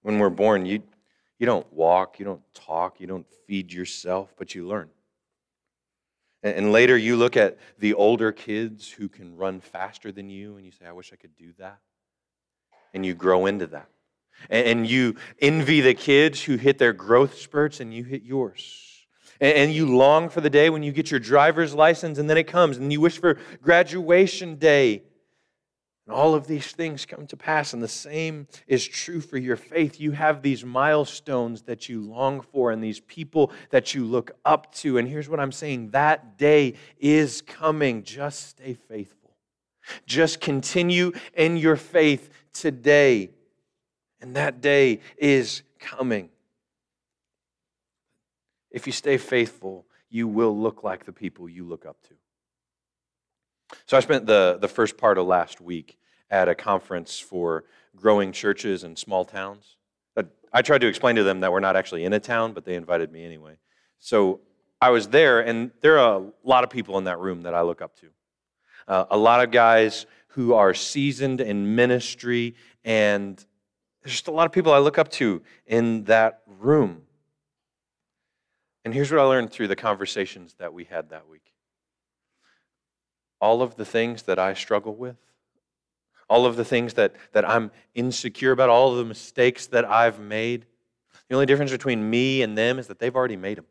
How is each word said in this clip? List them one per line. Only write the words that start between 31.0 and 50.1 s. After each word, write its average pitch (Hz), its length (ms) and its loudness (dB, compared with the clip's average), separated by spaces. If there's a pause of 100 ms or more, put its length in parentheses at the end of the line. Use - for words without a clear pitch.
that - 260 -14
you 117 120 -10
long 127 400 -4
for 123 320 -2
and 110 100 -6
these 110 160 -8
people 156 540 -2 (160)
that - 260 0
you 135 100 -4
look 117 280 -4 (120)
up 147 320 0
to. 131 220 -2
And 117 80 0
here's 143 220 -12
what 156 100 -4
I'm 139 140 -4
saying. 127 380 -10
That 147 460 0
day 143 380 4 (240)
is 147 440 2
coming. 147 600 -4
Just 139 460 -14
stay 131 260 -16
faithful. - 560 -18 (760)
Just 156 360 0
continue 175 720 -2 (220)
in 165 220 0
your 156 200 2
faith 151 540 0 (220)
today. 135 760 2 (920)
And 127 140 -20
that 139 260 -4
day 135 400 2 (160)
is 135 460 0 (160)
coming. 113 500 -6 (2500)
If - 160 -12
you 131 40 -8
stay 139 240 -2
faithful, 113 720 -4 (220)
you 117 180 -4